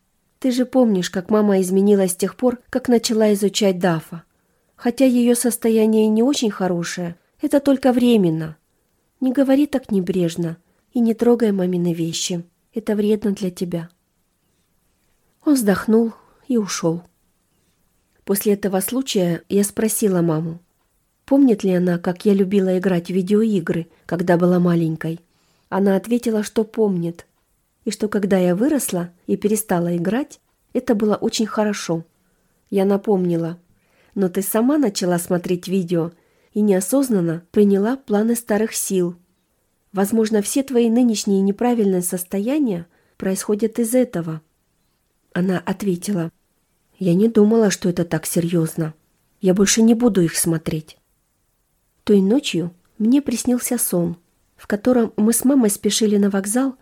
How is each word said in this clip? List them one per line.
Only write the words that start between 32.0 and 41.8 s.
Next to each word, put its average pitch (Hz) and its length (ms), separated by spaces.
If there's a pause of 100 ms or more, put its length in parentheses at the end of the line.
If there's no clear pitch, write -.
Я 196 160
напомнила: 180 720 (560)
«Но 190 160
ты 190 140
сама 240 340
начала 196 400
смотреть 175 500
видео 175 440 (420)
и 208 80
неосознанно 190 880
приняла 208 460
планы 226 400
старых 214 400
сил. 175 400 (760)
Возможно, 208 520
все 269 180
твои 240 280
нынешние 220 520
неправильные 202 640